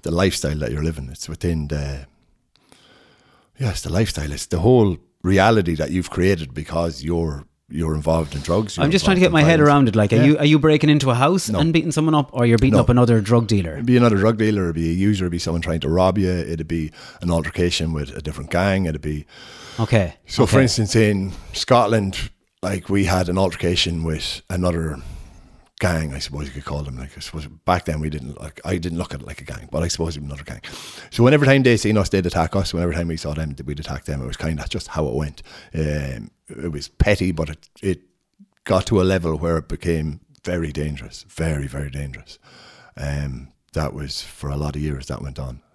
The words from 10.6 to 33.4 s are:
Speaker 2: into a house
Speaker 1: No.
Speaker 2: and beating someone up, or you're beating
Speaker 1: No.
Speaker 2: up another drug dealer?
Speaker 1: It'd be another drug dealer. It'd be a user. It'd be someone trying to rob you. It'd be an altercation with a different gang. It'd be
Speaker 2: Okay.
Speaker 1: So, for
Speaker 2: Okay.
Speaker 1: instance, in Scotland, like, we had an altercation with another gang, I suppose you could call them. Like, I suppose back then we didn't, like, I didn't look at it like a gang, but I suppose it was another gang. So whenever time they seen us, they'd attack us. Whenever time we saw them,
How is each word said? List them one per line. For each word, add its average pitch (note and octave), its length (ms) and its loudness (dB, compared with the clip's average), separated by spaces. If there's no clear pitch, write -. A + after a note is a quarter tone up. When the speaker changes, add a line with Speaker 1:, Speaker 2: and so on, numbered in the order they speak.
Speaker 2:
into C3+ 180 2
a A#2+ 60 2
house D3 340 2
Speaker 1:
No. G2+ 100 0
Speaker 2:
and D#3+ 140 2
beating D#3+ 180 2
someone D#3+ 220 2
up, D3 200 2
or B2 120 2
you're A#2 140 6
beating C3 160 4
Speaker 1:
No. A#2+ 60 8
Speaker 2:
up A2+ 80 4
another A#2+ 320 6
drug A2+ 260 2
dealer? F#2 260 0
Speaker 1:
It'd D2+ 140 -6
be B2+ 100 6
another A#2 200 6
drug G#2+ 200 4
dealer. G#2+ 280 2
It'd E2 100 0
be E2 140 0
a E2 40 0
user. F#2+ 320 2
It'd F2 60 -2
be E2+ 80 -4
someone E2+ 220 -2
trying E2 180 -2
to C#2+ 100 -4
rob F#2 300 4
you. F#2 100 2
It'd E2 380 -4
be D#2+ 240 -4
an F2 100 -2
altercation E2 600 -2
with D2 220 -6
a - 60 -10
different D2+ 300 -10
gang. F#2+ 340 0
It'd D#2 160 -4
be D2+ 240 -6
Speaker 2:
Okay. G#2+ 340 0
Speaker 1:
So, - 180 2
for - 120 2
Speaker 2:
Okay. C3+ 60 6
Speaker 1:
instance, A2+ 320 0
in G2+ 360 2
Scotland, A2 760 2
like, F#2+ 260 -4
we G2 160 4
had F2 240 2
an F2+ 80 0
altercation F2 680 0
with D#2 460 -4
another E2 480 -2
gang, D#2+ 340 -2
I C#2+ 60 -10
suppose C#2 280 -8
you B1+ 60 -14
could C#2 120 -12
call D2 180 -6
them. C2 140 -10
Like, B1+ 200 -14
I - 20 -18
suppose D2+ 260 -12
back F2+ 200 0
then D#2 140 -4
we D#2 100 -4
didn't, C#2+ 300 -12
like, - 240 -16
I F#2 140 -4
didn't E2 200 -6
look F2 160 -8
at C#2 80 -12
it - 60 -16
like - 140 -16
a C#2 40 -18
gang, - 260 -14
but D#2+ 120 -2
I F2 60 -2
suppose D#2+ 260 -4
it C#2+ 60 -12
was C#2+ 100 -12
another C#2+ 140 -14
gang. A#1 160 -14
So A2+ 120 2
whenever C3+ 220 6
time C3+ 180 4
they A#2+ 140 6
seen G#2+ 200 2
us, G2 120 0
they'd F#2+ 160 0
attack E2+ 300 0
us. F#2+ 180 0
Whenever F2 200 0
time E2+ 160 -4
we D#2+ 80 -4
saw D2+ 160 -8
them, D2+ 220 -6